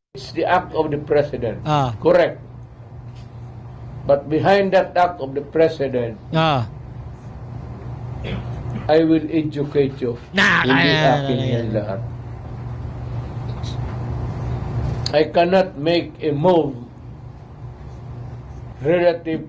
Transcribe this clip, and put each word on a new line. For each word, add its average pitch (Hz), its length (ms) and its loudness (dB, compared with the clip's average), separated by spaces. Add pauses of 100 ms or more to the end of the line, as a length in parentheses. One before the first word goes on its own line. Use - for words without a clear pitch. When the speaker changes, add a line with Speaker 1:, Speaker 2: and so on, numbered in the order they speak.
(140)
Speaker 1:
It's - 240 -14
the 165 80 0
act 185 240 2
of 151 240 -2
the 147 80 -4
president. 139 640 0
Speaker 2:
Ah. 135 320 0
Speaker 1:
Correct. 170 400 4 (1700)
But 139 240 2
behind 185 400 4
that 185 240 4
act 175 240 2
of 135 160 -6
the 139 80 -4
president, 135 720 2 (160)
Speaker 2:
Ah. 156 400 2 (2250)
Speaker 1:
I 160 160 8
will 160 320 4
educate 143 640 0
you. 120 160 -2 (160)
Speaker 2:
Nah, 196 320 4
Speaker 1:
Hindi - 160 4
Speaker 2:
kaya, 156 480 4
Speaker 1:
akin 131 160 0
Speaker 2:
kaya. 117 160 0
Speaker 1:
yan 117 160 -2
lahat. 104 260 -4 (3000)
I 151 240 4
cannot 175 480 4
make 165 400 2
a 151 160 0
move 151 400 4 (2000)
relative 165 640 2